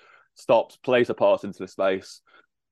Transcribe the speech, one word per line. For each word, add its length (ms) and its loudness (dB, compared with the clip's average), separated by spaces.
stops, 400 -2
plays 340 0
a 40 -4
pass 300 0
into 140 -12
the 100 -12
space, 520 -4